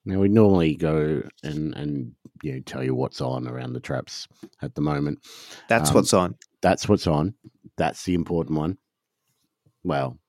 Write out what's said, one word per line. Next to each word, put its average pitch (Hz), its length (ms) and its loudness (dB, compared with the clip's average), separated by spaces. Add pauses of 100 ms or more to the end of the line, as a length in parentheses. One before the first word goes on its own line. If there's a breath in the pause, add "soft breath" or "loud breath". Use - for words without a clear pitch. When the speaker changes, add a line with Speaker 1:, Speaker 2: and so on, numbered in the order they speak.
Speaker 1:
Now 95 140 0
we 98 100 6
normally 98 460 6
go 78 480 0 (200)
and, 76 320 -6
and, 143 380 -8 (300)
you 151 100 -6
know, - 120 -10
tell - 180 -8
you 131 120 -2
what's - 260 -4
on 127 260 -6
around 123 260 -10
the 127 60 -8
traps - 480 -8 (340 loud breath)
at - 140 -10
the 71 60 -4
moment. 73 380 -2 (500 loud breath)
Speaker 2:
That's 113 200 2
Speaker 1:
Um, 131 60 4
Speaker 2:
what's 107 180 2
on. 90 220 2 (260)
Speaker 1:
That's - 280 2
what's 101 180 2
on. 80 260 0 (440)
That's - 260 -4
the 90 100 -2
important 82 440 -2
one. 82 200 -4 (1040)
Well, 139 460 -4